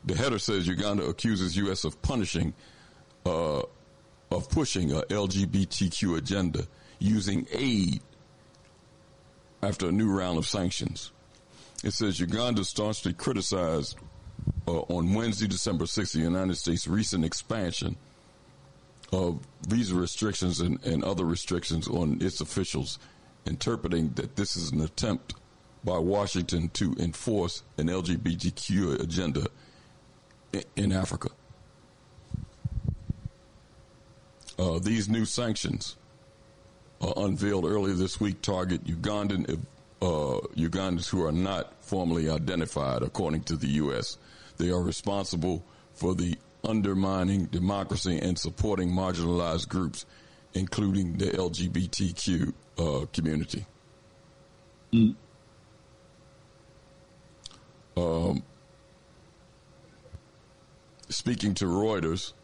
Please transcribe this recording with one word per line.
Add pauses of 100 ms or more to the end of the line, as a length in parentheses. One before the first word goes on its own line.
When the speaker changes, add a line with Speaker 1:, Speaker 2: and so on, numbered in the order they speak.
Speaker 1:
The
header
says
Uganda
accuses
U
S
of
punishing, (720)
uh, (720)
of
pushing
a
L
G
B
T
Q
agenda (320)
using
aid (1600)
after
a
new
round
of
sanctions. (720)
It
says
Uganda
staunchly
criticized, (680)
uh,
on
Wednesday,
December
sixth,
the
United
States'
recent
expansion (1160)
of (280)
visa
restrictions
and,
and
other
restrictions
on
its
officials, (480)
interpreting
that
this
is
an
attempt (480)
by
Washington
to
enforce (160)
an
L
G
B
T
Q
agenda (1080)
i-, (140)
in
Africa. (3250)
Uh,
these
new
sanctions, (1040)
uh,
unveiled
earlier
this
week
target
Ugandan, (420)
uh, (500)
Ugandans
who
are
not (100)
formally
identified,
according
to
the
U
S. (400)
They
are
responsible (300)
for
the (280)
undermining
democracy
and
supporting
marginalized
groups, (480)
including
the
L
G
B
T
Q, (240)
uh,
community. (1300)
Speaker 2:
Mm. (2750)
Speaker 1:
Um, (2750)
speaking
to
Reuters (120)